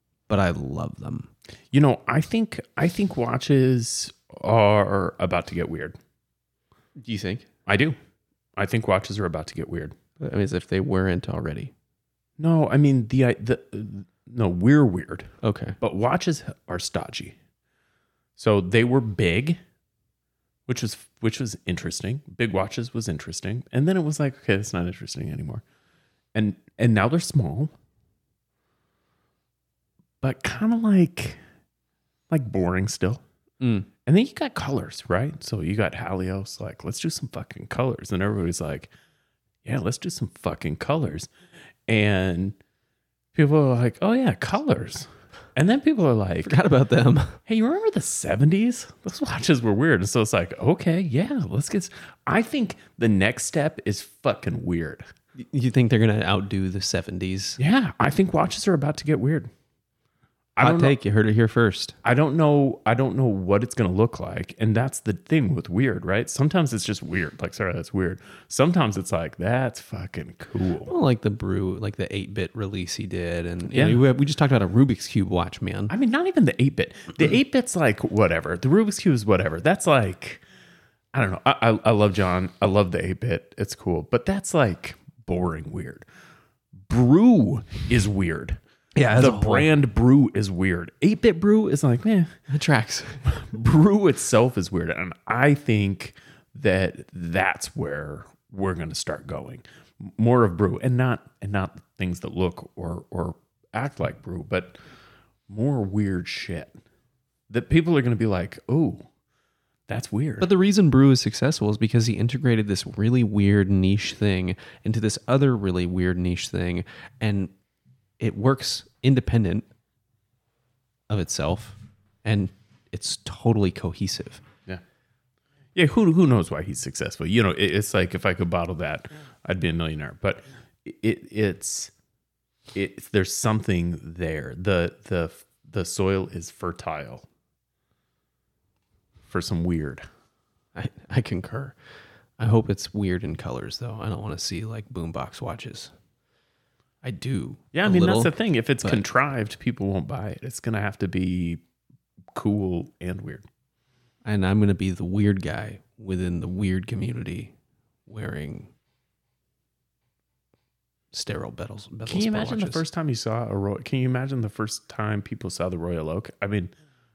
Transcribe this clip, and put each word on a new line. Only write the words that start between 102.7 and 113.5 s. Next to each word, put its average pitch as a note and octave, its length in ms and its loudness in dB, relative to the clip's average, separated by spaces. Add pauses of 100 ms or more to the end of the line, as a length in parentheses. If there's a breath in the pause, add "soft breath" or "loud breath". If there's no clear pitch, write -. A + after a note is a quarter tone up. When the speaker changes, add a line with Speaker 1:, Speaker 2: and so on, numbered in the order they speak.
Speaker 2:
or, E2+ 360 -10
or E2+ 240 -4 (380)
act B2 260 -6
like - 240 -6
Brew, F2 260 -10
but - 280 -6 (720 loud breath)
more A#2 360 -2
weird F#2+ 440 -2
shit - 480 -10 (760)
that A2+ 180 -4
people E3 260 4
are C#3 60 4
gonna A#2+ 140 2
be A2+ 100 0
like, F#2+ 320 -2 (100)
"Oh, C#3+ 320 0 (880)
that's - 240 -8
weird." C#3 280 -2
Speaker 1:
But F3+ 100 0
the G3 80 6
reason F#3+ 320 6
Brew C3+ 220 8
is B2+ 100 4
successful G#2+ 480 0
is G#2 80 0
because A2+ 300 2
he A2 80 0
integrated A#2 520 0
this G2 180 -2 (120)
really A#2+ 260 4
weird G2+ 460 4